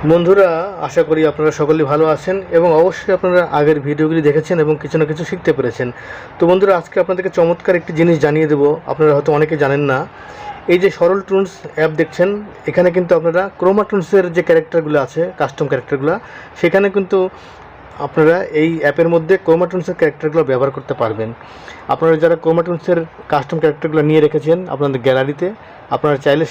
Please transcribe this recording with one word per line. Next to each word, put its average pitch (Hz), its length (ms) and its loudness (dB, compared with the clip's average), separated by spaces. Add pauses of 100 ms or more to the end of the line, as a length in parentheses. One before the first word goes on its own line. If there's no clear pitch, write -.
বন্ধুরা, 180 420 4 (340)
আশা 151 220 0
করি 156 220 0
আপনারা 151 260 0
সকলেই 156 340 0
ভালো 151 200 2
আছেন 156 300 -2 (160)
এবং 170 220 4
অবশ্যই 180 400 0
আপনারা 180 280 2 (100)
আগের 147 280 2
ভিডিওগুলি 156 420 -2
দেখেছেন 151 380 0
এবং 151 220 2
কিছু 156 160 -6
না 156 80 2
কিছু 156 200 -8
শিখতে 175 280 -4
পেরেছেন। 127 340 -4 (520)
তো 170 80 2
বন্ধুরা, 190 300 4
আজকে 165 220 -4
আপনাদেরকে 185 380 -2
চমৎকার 175 380 0
একটি 170 180 -6
জিনিস 165 260 2
জানিয়ে 151 280 2
দেবো, 147 220 2 (160)
আপনারা 151 280 2
হয়তো 147 200 0
অনেকে 156 240 0
জানেন 139 240 0 (100)
না। 131 60 0 (680)
এই 175 120 2
যে 190 120 2
সরল 185 300 0
টুনস 190 300 -2 (240)
অ্যাপ 156 160 0
দেখছেন, 165 380 -2 (380)
এখানে 175 240 2
কিন্তু 180 240 0
আপনারা 165 260 0 (180)
Chroma 196 300 2
টুনসের 190 360 2 (100)
যে 175 120 2
ক্যারেক্টারগুলো 160 580 0
আছে, 160 160 -6 (160)
কাস্টম 143 300 -4
ক্যারেক্টারগুলো, 139 460 -2 (460)
সেখানে 196 360 2
কিন্তু 196 220 0 (840)
আপনারা 156 360 2 (260)
এই 160 80 2 (140)
অ্যাপের 165 300 2
মধ্যে 165 200 2 (120)
Chroma 170 260 2
টুনসের 180 280 -6
ক্যারেক্টারগুলো 156 500 0
ব্যবহার 131 280 0
করতে 135 240 -10
পারবেন। 110 280 -4 (640)
আপনারা 160 300 2
যারা 170 200 4
Chroma 165 240 2
টুনসের 170 320 -2 (320)
কাস্টম 147 300 -2
ক্যারেক্টারগুলো 156 480 0
নিয়ে 156 160 4
রেখেছেন 156 320 0 (160)
আপনাদের 135 320 -2
গ্যালারিতে, 135 420 0 (480)
আপনারা 147 200 0 (100)
চাইলে 151 240 2